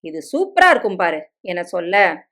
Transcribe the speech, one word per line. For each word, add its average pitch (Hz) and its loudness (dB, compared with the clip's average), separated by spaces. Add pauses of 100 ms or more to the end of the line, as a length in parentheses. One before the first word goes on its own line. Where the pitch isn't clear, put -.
"இது 160 -10
சூப்பரா 359 2
இருக்கும் 214 0
பாரு" 156 -2 (200)
என 175 -8
சொல்ல 175 -6 (380)